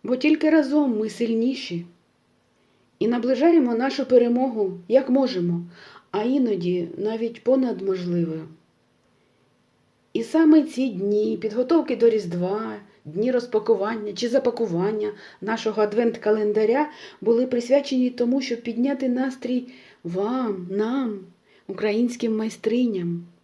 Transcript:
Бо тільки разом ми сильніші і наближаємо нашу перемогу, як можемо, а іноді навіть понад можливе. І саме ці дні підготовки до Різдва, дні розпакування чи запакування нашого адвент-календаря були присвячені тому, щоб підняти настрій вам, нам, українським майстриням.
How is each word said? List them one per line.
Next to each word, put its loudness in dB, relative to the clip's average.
Бо 0
тільки 2
разом 2
ми -2
сильніші -2
і 0
наближаємо 2
нашу -2
перемогу, 2
як 2
можемо, 0
а -4
іноді 0
навіть -6
понад 2
можливе. -2
І -2
саме 6
ці -2
дні 0
підготовки 0
до 6
Різдва, -4
дні -2
розпакування 0
чи -4
запакування 0
нашого -2
адвент-календаря 0
були 2
присвячені 0
тому, 0
щоб -6
підняти -2
настрій -4
вам, -4
нам, -2
українським -2
майстриням. -2